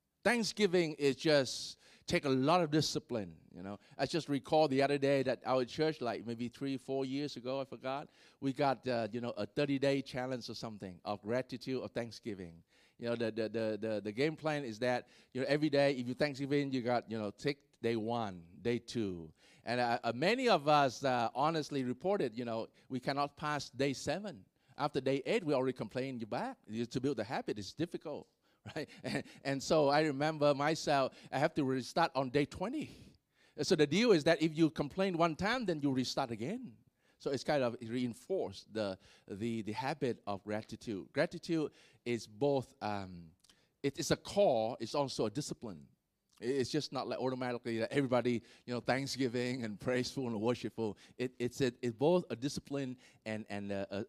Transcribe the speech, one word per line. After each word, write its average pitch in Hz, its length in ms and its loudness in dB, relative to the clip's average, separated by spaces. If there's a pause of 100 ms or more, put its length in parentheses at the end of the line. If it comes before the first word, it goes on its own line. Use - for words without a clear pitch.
(220)
Thanksgiving 185 720 2
is 139 220 2
just 147 600 2 (300)
take 175 180 0
a 139 60 2
lot 139 320 4
of 151 80 0
discipline, 127 600 0 (220)
you 90 80 -14
know. 98 160 -10 (200)
I 139 80 0
just 151 220 -2
recall 151 400 4
the 135 140 4
other 143 160 2
day 135 240 2
that 127 240 -2
our 127 180 2
church, 151 360 -2
like, 107 260 -4
maybe 117 220 -6
three, 139 280 -6
four 135 280 -4
years 139 320 -4
ago, 131 240 -4
I 135 40 -6
forgot, 131 440 -8 (320)
we 135 120 0
got, 135 340 2
uh, 117 240 2
you 120 100 -4
know, 120 160 -4
a 104 100 -2
thirty-day 139 560 2
challenge 127 480 -6
or 110 40 -10
something 101 500 -10
of 101 180 -4
gratitude 127 580 -2
or 101 80 -6
thanksgiving. 101 640 -8 (440)
You 117 100 -4
know, 117 80 0
the, 117 160 0
the, 110 160 -2
the, 110 320 -2
the, 107 240 -2
the 107 80 -4
game 143 240 0
plan 147 280 -4
is 107 140 -8
that, 123 300 0 (240)
you 123 80 -4
know, 131 80 0
every 151 200 4
day, 139 240 4
if 123 140 -2
you 127 80 -4
Thanksgiving, 139 560 0
you 131 100 0
got, 117 300 0
you 113 80 -4
know, 104 180 -4
take 143 220 -2 (240)
day 117 140 2
one, 107 460 -4 (200)
day 120 160 2
two. 90 540 -4 (320)
And, 123 160 0
uh, 117 240 2
uh, 117 100 2
many 226 340 2
of 151 200 4
us, 143 340 4
uh, 123 320 2
honestly 143 480 0
reported, 127 540 -2
you 123 80 -4
know, 113 240 -4 (200)
we 127 120 -4
cannot 143 360 -2
pass 151 340 -2
day 131 240 0
seven. 156 460 -6 (380)
After 147 220 0
day 135 260 2
eight, 208 160 2
we 147 120 2
already 131 180 2
complain, 131 480 -6
"You're 110 80 -6
back." 196 280 -4 (120)
You, 113 180 -2
to 123 140 -4
build 135 160 2
the 107 80 -2
habit 107 340 -4
is 101 140 -8
difficult. 156 600 -6
<laughs> - 40 -20 (380)
Right? 147 140 -6 (140)
And, 131 220 -4 (200)
and 139 180 -2
so 156 260 6
I 147 140 6
remember 147 520 4
myself, 143 580 2 (180)
I 131 80 -2
have 156 180 2
to 151 80 2
restart 131 500 0
on 131 160 0
day 139 160 2
twenty. 254 500 -6 (640)
So 151 160 4
the 147 100 6
deal 208 260 6
is 151 120 6
that 160 160 6
if 156 160 2
you 160 140 6
complain 170 480 -2
one 165 180 2
time, 220 300 0
then 165 160 0
you 139 100 4
restart 127 380 0
again. 135 420 -6 (460)
So 147 120 -6
it's 135 140 -2
kind 151 180 2
of 120 140 0 (100)
reinforced 120 840 -4
the, 101 260 -2 (300)
the, 113 340 -4
the 104 100 -6
habit 131 540 -2
of 101 180 -6
gratitude. 104 680 -6
Gratitude 160 580 -2 (340)
is 120 220 -2
both, 127 560 0
um, 95 420 -6 (580)
it 139 160 -2
is 156 120 -4
a 147 60 6
call, 127 600 2
it's 113 160 -6
also 139 320 0
a 107 40 0
discipline. 113 500 -8 (600)
It, 110 100 -4
it's 135 200 0
just 151 220 -2
not, 120 160 -4
like, 120 100 -4
automatically 123 600 -2
that 110 140 -2
everybody, 123 500 2 (240)
you 123 80 -6
know, 117 60 -2
thanksgiving 123 840 -2
and 107 160 -6
praiseful 127 460 -2
and 117 120 -2
worshipful. 113 600 -2 (180)
It, 127 220 -4
it's 123 240 -4
a, 123 180 4
it's 120 160 -2
both 170 320 4
a 113 80 -4
discipline 135 600 -6 (280)
and, 110 240 -4
and 101 240 -4
a, 98 360 -4